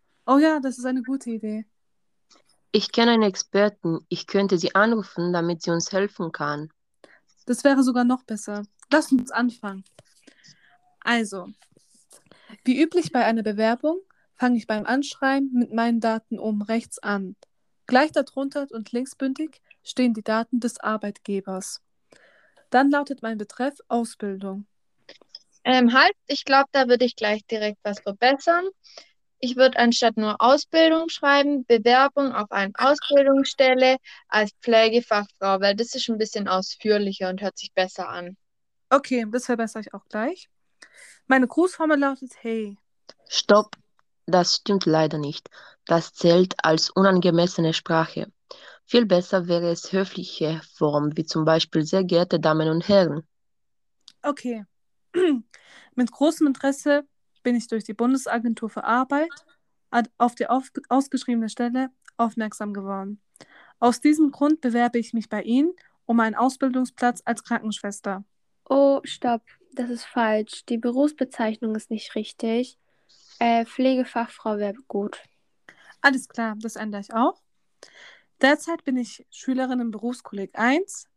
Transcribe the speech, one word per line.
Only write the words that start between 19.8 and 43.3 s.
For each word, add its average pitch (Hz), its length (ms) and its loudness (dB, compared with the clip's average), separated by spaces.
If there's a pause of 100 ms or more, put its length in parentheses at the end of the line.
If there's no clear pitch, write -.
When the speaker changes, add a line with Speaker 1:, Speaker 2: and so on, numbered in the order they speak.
Speaker 1:
stehen 247 320 0
die 220 80 -8
Daten 226 380 -2
des 233 180 -6
Arbeitgebers. 202 1040 -6 (880)
Dann 277 200 4
lautet 285 320 -2
mein 226 140 -6
Betreff 247 380 -6 (140)
Ausbildung. 202 760 -6 (1000)
Speaker 3:
Ähm, 254 280 4
halt, 302 220 6 (120)
ich - 180 -6
glaub, 277 280 4
da 262 160 4
würde 240 160 4
ich 240 120 -2
gleich 214 300 -2
direkt 208 360 -4
was 202 180 -6
verbessern. 285 640 0 (760)
Ich 247 160 -6
würd 254 200 4
anstatt 233 400 2
nur 214 240 -2
Ausbildung 320 680 4
schreiben, 285 580 2
Bewerbung 240 680 4
auf 208 180 -6
eine 196 280 -4
Ausbildungsstelle 269 1160 4 (320)
als 208 240 0 (100)
Pflegefachfrau, 220 960 2
weil 202 140 2
das 233 200 -4
ist 254 140 -6
ein 226 100 -4
bisschen 214 280 -4
ausführlicher 196 840 -2
und 185 140 -8
hört 196 160 -8
sich - 160 -16
besser 185 340 -2
an. 180 280 -12 (520)
Speaker 1:
Okay, 254 420 0
das 240 160 -6
verbessere 226 340 -4
ich - 140 -18
auch 202 140 -18
gleich. 247 400 -8 (800)
Meine 262 200 4
Grußformel 311 520 0
lautet 269 420 -4
Hey. 220 360 -8 (520)
Speaker 2:
Stopp, - 480 2 (500)